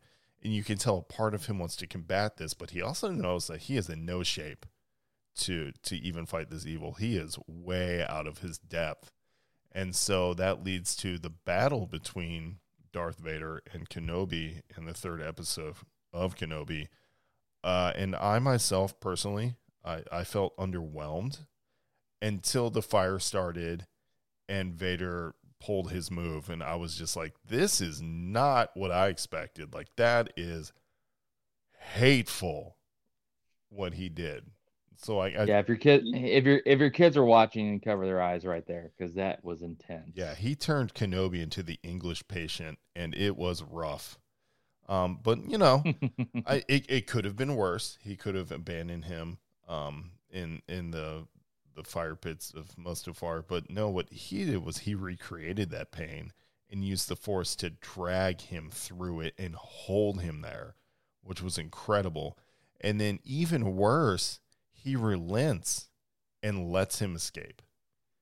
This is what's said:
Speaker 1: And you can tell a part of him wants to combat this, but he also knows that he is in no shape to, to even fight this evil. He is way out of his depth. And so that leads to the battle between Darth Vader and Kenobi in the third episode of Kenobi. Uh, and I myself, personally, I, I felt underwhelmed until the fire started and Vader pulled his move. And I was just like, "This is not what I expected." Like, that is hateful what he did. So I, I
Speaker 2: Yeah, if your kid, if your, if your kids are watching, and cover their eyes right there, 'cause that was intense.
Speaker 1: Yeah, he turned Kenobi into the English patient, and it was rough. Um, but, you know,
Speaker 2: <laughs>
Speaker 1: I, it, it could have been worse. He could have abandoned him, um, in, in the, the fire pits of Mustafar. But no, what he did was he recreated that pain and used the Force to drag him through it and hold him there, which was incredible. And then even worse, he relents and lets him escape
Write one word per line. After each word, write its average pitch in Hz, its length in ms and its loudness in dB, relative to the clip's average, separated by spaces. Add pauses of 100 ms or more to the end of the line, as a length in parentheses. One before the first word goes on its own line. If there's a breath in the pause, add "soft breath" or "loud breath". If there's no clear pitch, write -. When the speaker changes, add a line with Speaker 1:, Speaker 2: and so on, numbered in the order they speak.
(440)
Speaker 1:
And 107 100 0
you 104 100 0
can 104 140 0
tell 98 220 4
a - 20 -10
part 107 320 0
of - 140 -4
him 101 100 -2
wants 85 200 -4
to 90 100 -8
combat 95 500 -2
this, 156 160 -6
but 87 180 -12
he 87 100 -4
also 160 300 -4
knows 90 360 0
that 80 140 -10
he 135 140 -4
is 90 140 0
in 80 160 -6
no 90 160 -2
shape - 460 -6 (680)
to, 80 340 -2 (120)
to - 120 -4
even 82 320 -6
fight 82 240 -6
this 80 160 -10
evil. 78 260 -8
He 107 240 -2
is 78 300 -6
way 87 600 -2
out 76 200 -4
of 76 120 -10
his 85 200 -8
depth. 82 520 -6 (600)
And 92 240 -4
so 90 400 2
that 92 280 0
leads 92 340 -2
to 92 200 -4
the 82 140 -8
battle 101 560 0
between 82 720 -8 (340)
Darth 85 260 -4
Vader 80 420 -8 (120)
and 85 160 -10
Kenobi 85 720 -4 (160)
in 82 80 -12
the 82 80 -10
third 85 300 -8
episode 80 520 -6 (380)
of 90 220 0
Kenobi. 78 520 -6 (760)
Uh, 90 320 4
and 95 200 -2
I 104 240 2
myself, 110 600 2
personally, 101 560 -2 (280)
I, 82 280 -6
I 87 120 -4
felt 95 340 0
underwhelmed 85 880 -6 (760)
until 107 480 2
the 110 140 0
fire 95 360 4
started 87 680 -2 (600)
and 95 280 -2
Vader 87 580 -2 (260)
pulled 95 320 -2
his 87 180 -4
move. 85 400 -4
And 82 140 -6
I 78 140 -4
was 82 180 -6
just 82 220 -4
like, 80 160 -6 (120)
"This 151 360 2
is 78 200 -4
not 104 760 2
what 92 160 -2
I 95 180 6
expected." 78 640 -8
Like, 76 240 -12
that 117 400 4
is 85 340 -6 (1200)
hateful 98 840 4 (920)
what 95 240 -4
he 87 160 -4
did. 78 360 -6 (520)
So 104 220 0
I, 95 100 2
I 104 160 2
Speaker 2:
Yeah, 104 140 8
if 101 100 2
your 113 80 4
kid, 143 280 10
if 123 380 4
your, 139 220 8
if 139 140 8
your 147 100 8
kids 170 260 8
are 139 80 8
watching, 113 460 8
and 101 120 0
cover 101 240 2
their 92 160 2
eyes 87 240 2
right 85 220 -2
there, 85 320 -6
'cause 87 140 -6
that 95 320 -2
was 85 160 -6
intense. 82 520 -10
Speaker 1:
Yeah, 87 220 -6
he 120 200 -2
turned 143 380 0
Kenobi 92 480 0
into 82 220 -4
the 82 200 -8
English 85 440 -6
patient, 80 520 -8 (160)
and 85 200 -6
it 101 220 0
was 87 260 -2
rough. 78 560 -8 (720)
Um, 92 340 0
but, 113 260 2
you 220 80 0
know, 147 260 8 (320)
Speaker 2:
<laughs> 123 300 -4
Speaker 1:
I, 139 220 2
it, 139 220 4
it 131 180 2
could 113 160 0
have 101 140 -4
been 135 180 0
worse. 95 460 0
He 101 160 -8
could 101 180 -4
have 90 160 -4
abandoned 82 540 -8
him, 82 320 -8 (320)
um, 76 420 -6 (200)
in, 85 360 -8
in 85 240 -6
the, 78 360 -8 (480)
the - 80 -14
fire 82 320 -6
pits - 380 -10
of 78 220 -16
Mustafar. 85 720 -8
But 87 220 -4
no, 104 200 -2
what 90 220 -2
he 196 340 -6
did 98 200 0
was 82 140 -6
he 104 160 -4
recreated 90 720 -4
that 78 220 -10
pain 78 420 -10 (380)
and 98 120 -4
used 98 240 -2
the 90 80 -4
Force 95 420 -2
to 90 120 -4
drag 92 720 -2
him 80 300 -10
through 90 500 -6
it 80 160 -6
and 87 180 -6
hold 98 640 0
him 80 200 -4
there, 73 340 -12 (460)
which 92 200 -10
was 90 180 -4
incredible. 82 800 0 (440)
And 104 180 2
then 104 240 2
even 135 520 2
worse, 107 640 4 (320)
he 135 240 -4
relents 107 920 0 (520)
and 95 300 -2
lets 95 280 2
him 95 160 -2
escape - 460 -10 (600)